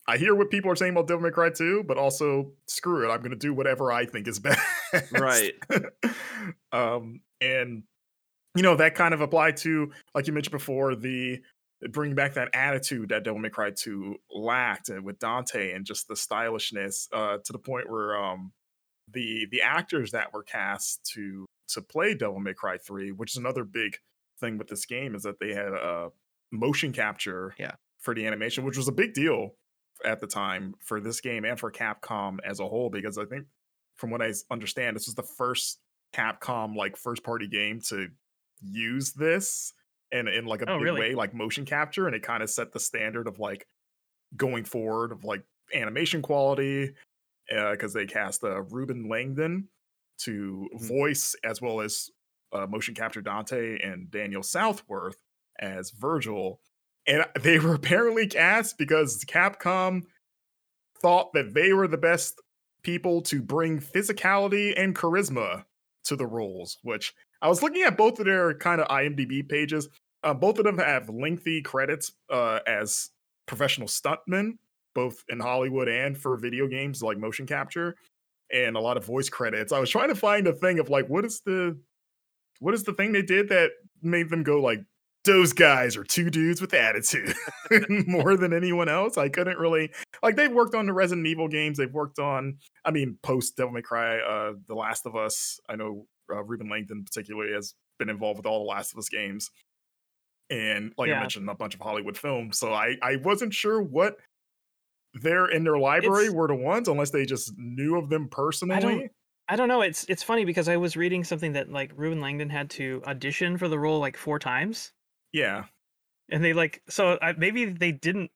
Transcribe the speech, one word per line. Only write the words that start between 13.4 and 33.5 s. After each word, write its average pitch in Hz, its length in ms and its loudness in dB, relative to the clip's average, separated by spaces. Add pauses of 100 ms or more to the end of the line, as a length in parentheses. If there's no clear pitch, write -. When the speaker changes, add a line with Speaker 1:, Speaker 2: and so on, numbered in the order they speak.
Speaker 1:
Cry 104 220 -2
two 101 460 -8 (140)
lacked, 117 580 -2
and 95 160 -10
with 98 140 -12
Dante 113 540 -4
and 95 120 -8
just 104 240 -10
the 110 80 -10
stylishness, 107 960 -4
uh, 104 320 -2
to - 80 -10
the 120 60 -12
point 127 300 -8
where, 107 280 -2
um, 95 360 -6 (560)
the, 110 420 -6
the 123 120 0
actors 143 480 -2
that 110 220 -4
were 107 100 -10
cast - 640 -6 (100)
to, 98 300 -10 (240)
to 110 140 -8
play 185 320 -2
Devil 104 260 -4
May 98 140 -6
Cry 92 240 -6
three, 98 340 -10
which 110 200 -10
is - 40 -8
another 123 280 -4
big 104 320 -4 (420)
thing 113 200 -6
with 107 100 -12
this 104 160 -8
game, 123 300 -8
is 101 80 -10
that 101 160 -8
they 101 140 -6
had, 101 200 -4
uh, 87 360 -4 (420)
motion 135 420 -2
capture 98 640 -6
Speaker 2:
Yeah. - 180 -10 (240)
Speaker 1:
for 120 160 -6
the 110 120 -4
animation, 113 380 -4
which 135 120 -4
was 131 120 -2
a 135 40 0
big 220 220 0
deal 135 400 0 (500)
at 110 160 0
the 107 60 -6
time 98 540 -4
for 107 200 -6
this 113 200 -8
game 117 240 -6
and 113 140 -4
for 113 120 -6
Capcom 101 760 -6
as 98 160 -8
a 95 80 -4
whole, 120 220 -2
because 104 280 -8
I 107 60 -6
think, 139 220 -12 (500)